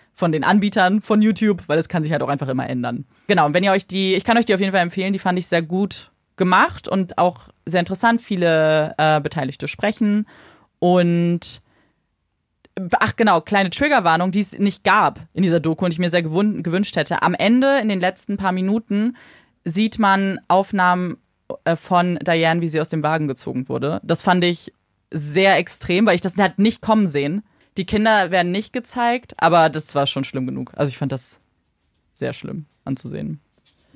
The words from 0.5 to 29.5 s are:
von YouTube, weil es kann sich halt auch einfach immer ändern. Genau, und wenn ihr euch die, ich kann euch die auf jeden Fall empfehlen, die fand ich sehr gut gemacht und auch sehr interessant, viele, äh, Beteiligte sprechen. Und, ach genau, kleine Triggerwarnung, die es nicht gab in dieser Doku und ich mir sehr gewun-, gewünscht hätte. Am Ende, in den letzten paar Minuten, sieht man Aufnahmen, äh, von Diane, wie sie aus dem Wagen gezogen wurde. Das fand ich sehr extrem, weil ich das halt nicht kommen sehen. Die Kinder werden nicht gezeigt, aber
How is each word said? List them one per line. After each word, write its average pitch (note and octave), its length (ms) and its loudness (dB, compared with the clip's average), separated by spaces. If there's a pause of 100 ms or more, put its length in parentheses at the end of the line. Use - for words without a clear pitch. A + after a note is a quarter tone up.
von G#3+ 200 2
YouTube, G#3+ 460 2
weil D3+ 120 2
es D#3+ 100 -2
kann E3 140 -2
sich D3+ 100 -4
halt C3+ 100 0
auch B2+ 60 -2
einfach C#3 200 -4
immer C3 200 -4
ändern. A#2+ 360 -6 (220)
Genau, F3 180 4
und D3 80 0
wenn F3+ 100 2
ihr G3 80 2
euch F#3+ 160 0
die, F#3+ 280 0
ich F#3+ 100 0
kann A#3 120 4
euch A#3 80 2
die G#3 80 2
auf F#3 60 2
jeden G3 140 0
Fall F#3+ 80 2
empfehlen, F#3 320 -4
die F#3+ 60 -4
fand F3+ 200 -2
ich F3+ 80 -6
sehr E3+ 140 0
gut F#3 500 -4 (260)
gemacht F#3 520 2
und F#3+ 280 -2
auch F3 320 -2 (160)
sehr F3 160 0
interessant, A3+ 400 0
viele, D#3 760 2
äh, D#3 240 4
Beteiligte D3 480 -6
sprechen. G#3 580 -2 (520)
Und, F3 800 2 (1400)
ach G#3+ 160 0
genau, G3+ 240 4
kleine G3 300 0
Triggerwarnung, F#3 640 2
die G3+ 100 0
es - 180 -8
nicht G3+ 240 -2
gab F#3+ 380 2 (120)
in E3+ 100 -4
dieser E3+ 180 2
Doku D#3+ 240 -2
und F3 60 0
ich D#3+ 80 -6
mir F3+ 100 -2
sehr F3 140 0
gewun-, F3 400 -2
gewünscht F3+ 340 -2
hätte. D#3+ 240 -2
Am - 120 2
Ende, C4 480 2
in G#3+ 60 -2
den G3 140 -2
letzten F#3+ 340 -4
paar G3 160 -2
Minuten, G3+ 640 -2 (480)
sieht G#3 360 -2
man G3 500 2
Aufnahmen, F3+ 640 2 (480)
äh, E3 140 0
von F3+ 420 0
Diane, E3 400 0
wie E3+ 80 -2
sie D#3 140 -2
aus D#3 80 -4
dem D#3 140 -4
Wagen D#3 260 0
gezogen C3 400 -6
wurde. C3+ 340 -4
Das E3+ 180 -2
fand F3+ 220 2
ich F3 300 -2 (380)
sehr D#3+ 460 2
extrem, F3+ 480 -2
weil G3 100 4
ich - 60 -2
das F#3 140 -4
halt F#3+ 240 0
nicht G#3+ 220 0
kommen G#3+ 260 2
sehen. D3 360 -4 (340)
Die F#3+ 80 -4
Kinder G#3 460 2
werden F3 200 2
nicht G3+ 220 -6
gezeigt, A#3+ 640 -4
aber E3 320 4